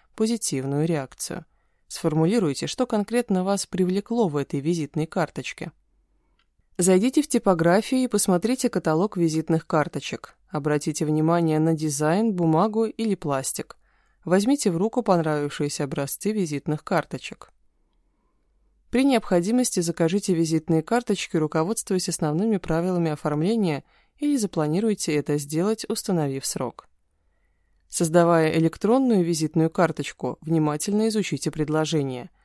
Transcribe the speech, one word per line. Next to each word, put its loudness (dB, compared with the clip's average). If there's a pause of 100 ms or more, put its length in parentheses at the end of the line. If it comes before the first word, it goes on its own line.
(140)
позитивную 0
реакцию. -6 (420)
Сформулируйте, -2
что -4
конкретно -2
вас -2
привлекло 0
в -4
этой -4
визитной -2
карточке. -6 (1040)
Зайдите 4
в -8
типографию 2
и 0
посмотрите 2
каталог 0
визитных 0
карточек. -4 (120)
Обратите -2
внимание 2
на 4
дизайн, 0
бумагу 2
или -2
пластик. -6 (480)
Возьмите 2
в 0
руку 0
понравившиеся 0
образцы -4
визитных -2
карточек. -6 (1400)
При 2
необходимости 2
закажите 0
визитные 2
карточки, -2
руководствуясь -2
основными 0
правилами -2
оформления, -2 (320)
или 0
запланируйте 0
это 0
сделать, -2
установив -2
срок. -6 (1000)
Создавая 4
электронную 2
визитную 0
карточку, -2
внимательно 0
изучите -2
предложение. -2 (140)